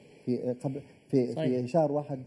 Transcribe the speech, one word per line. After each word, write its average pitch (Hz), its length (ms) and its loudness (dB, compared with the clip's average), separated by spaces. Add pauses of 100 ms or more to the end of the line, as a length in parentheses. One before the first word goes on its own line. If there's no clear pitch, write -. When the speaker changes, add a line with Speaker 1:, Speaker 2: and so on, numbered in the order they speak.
(240)
Speaker 1:
في، 123 120 0 (160)
قبل، 135 280 -4 (280)
في، 123 240 2
Speaker 2:
صحيح. 127 280 0
Speaker 1:
في 120 80 -4
شهر 151 240 4
واحد، 143 340 -4